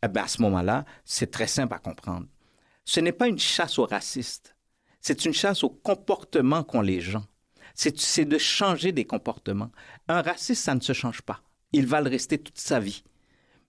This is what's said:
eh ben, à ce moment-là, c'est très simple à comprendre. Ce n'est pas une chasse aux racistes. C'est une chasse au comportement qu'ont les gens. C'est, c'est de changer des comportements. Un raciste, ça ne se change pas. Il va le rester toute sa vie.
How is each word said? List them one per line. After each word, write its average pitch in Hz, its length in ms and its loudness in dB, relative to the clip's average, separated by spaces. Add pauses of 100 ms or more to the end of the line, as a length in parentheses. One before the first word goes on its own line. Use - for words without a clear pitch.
eh 107 60 0
ben, 98 160 -2
à - 40 -10
ce - 140 0
moment-là, 101 420 2 (220)
c'est - 240 -4
très - 160 -2
simple 123 280 0
à - 40 -10
comprendre. 87 480 -8 (580)
Ce - 160 0
n'est 170 120 2
pas 247 160 2
une 202 100 0
chasse - 400 0
aux 120 80 4
racistes. - 720 -6 (460)
C'est - 220 -2
une 160 100 0
chasse - 280 0
au - 80 2
comportement - 960 0
qu'ont - 160 0
les 95 200 2
gens. 101 240 -4 (500)
C'est, 147 260 -2
c'est - 240 2
de 151 140 2
changer 180 520 2
des 143 140 0
comportements. 107 640 -4 (380)
Un 170 120 2
raciste, 175 440 -2
ça 147 100 2
ne 123 60 2
se 139 120 -2
change 123 300 -4
pas. - 200 -10 (300)
Il 139 140 4
va 151 140 2
le 139 100 0
rester 135 280 -2
toute - 200 -14
sa 131 220 0
vie. 101 240 -6 (640)